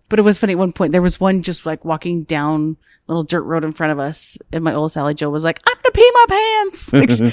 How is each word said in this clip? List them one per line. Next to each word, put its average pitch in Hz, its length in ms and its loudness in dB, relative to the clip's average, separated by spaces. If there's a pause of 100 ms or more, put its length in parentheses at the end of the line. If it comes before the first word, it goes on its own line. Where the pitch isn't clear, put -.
But 214 100 0
it 214 40 6
was 208 160 4
funny. 196 160 0
At 170 40 0
one 180 140 0
point, 160 200 -2
there 180 100 4
was 180 180 0
one 190 220 2
just, 175 240 -8
like, 156 180 -6
walking 165 400 -4
down 151 520 -2 (320)
little 165 160 -2
dirt 151 180 -4
road 160 220 -4
in 156 80 -4
front 156 200 -2
of 143 80 -4
us, - 360 -8 (160)
and 165 120 -4
my 151 100 -2
oldest, 151 220 -4
Allie 147 180 -2
Joe, 147 160 -4
was 151 140 -4
like, 165 220 -2
"I'm 494 160 0
gonna 494 100 2
pee 494 220 8
my 480 140 8
pants." 427 640 -2
<laughs> - 0 -
Like, 135 180 6 (220)